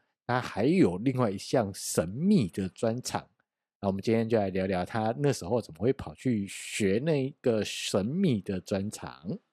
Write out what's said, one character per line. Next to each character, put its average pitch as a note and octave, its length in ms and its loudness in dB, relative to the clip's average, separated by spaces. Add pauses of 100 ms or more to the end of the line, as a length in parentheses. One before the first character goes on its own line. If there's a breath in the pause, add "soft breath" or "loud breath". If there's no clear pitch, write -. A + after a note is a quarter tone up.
(260)
她 B2 140 2
还 G#2 240 -4
有 C3 340 4
另 B2 200 0
外 B2 120 2
一 G2 80 -4
项 A2 360 2
神 - 340 -2
秘 D3 400 2
的 F#2+ 220 -4
专 A#2 320 -2
长。 - 260 -6 (540)
那 G2+ 80 0
我 - 20 2
们 F#2+ 100 -4
今 A2 140 2
天 A2+ 140 2
就 A2+ 80 4
来 G2 120 2
聊 F#2 160 0
聊 F2+ 200 0
她 A2+ 320 -2
那 C#3+ 160 2
时 - 100 -6
候 A2+ 180 0
怎 - 120 -16
么 - 80 -20
会 A#2+ 100 4
跑 - 240 -8
去 G#2+ 320 -2
学 G2+ 560 -2
那 C#3+ 260 0 (120)
个 A2+ 240 2
神 - 400 -2
秘 D3 340 2
的 F#2 220 -4
专 G2+ 280 -4
长。 E2 480 -10 (160)